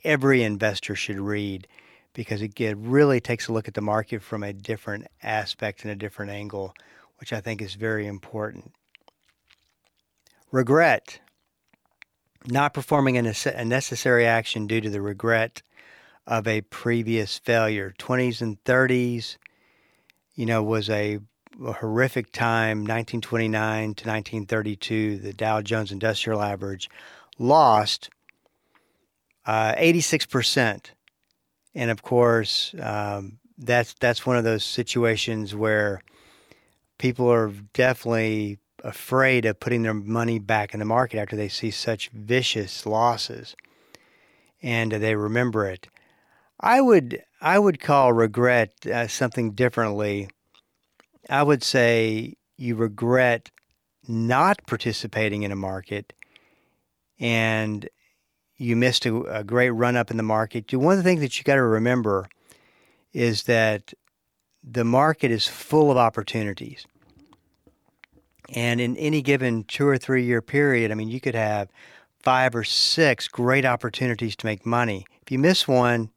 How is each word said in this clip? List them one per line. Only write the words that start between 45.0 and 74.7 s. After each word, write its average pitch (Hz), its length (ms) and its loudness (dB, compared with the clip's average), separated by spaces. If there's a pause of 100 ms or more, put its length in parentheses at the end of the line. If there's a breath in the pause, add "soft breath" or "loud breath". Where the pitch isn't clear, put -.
remember 107 520 0
it. 92 200 -10 (720 soft breath)
I 247 220 4
would, 185 420 4 (180)
I 175 180 4
would 196 200 4
call 139 340 6
regret, 117 600 4 (140)
uh, 117 200 -2
something 113 460 -2
differently. 104 760 -2 (1000)
I 139 140 2
would 143 200 4
say 117 720 2 (220)
you 120 180 -4
regret 117 760 2 (580)
not 123 580 2
participating 107 800 -4
in 101 80 -4
a 98 40 -6
market 95 560 -8 (1080 soft breath)
and 110 680 -2 (720)
you 120 180 0
missed 123 300 2
a, 113 160 -2
a 107 200 -6
great 120 280 2
run 123 260 2
up 117 140 0
in 113 80 -4
the 110 40 -2
market. 110 520 -2
One 139 180 4
of 196 60 4
the 185 40 -2
things 175 200 2
that 131 160 -4
you - 60 -10
gotta 139 180 4
remember 110 640 2 (840 soft breath)
is 120 300 0
that 110 500 0 (680)
the 120 220 -4
market 135 460 2
is 113 180 0
full 151 420 2
of 131 60 4
opportunities. 113 880 -2 (1700)
And 120 280 0
in 120 160 -4
any 151 240 0
given 127 420 0
two - 240 0
or 135 80 4
three 127 280 0
year 120 180 0
period, 131 480 2
I 107 40 -4
mean, 110 140 -6
you 123 120 -8
could 127 140 -4
have 107 360 -2 (480 loud breath)
five 127 360 2
or 117 100 -2
six - 640 2
great 127 360 2
opportunities 120 720 -2
to - 80 -12
make 107 220 -4
money. 117 400 0 (160 soft breath)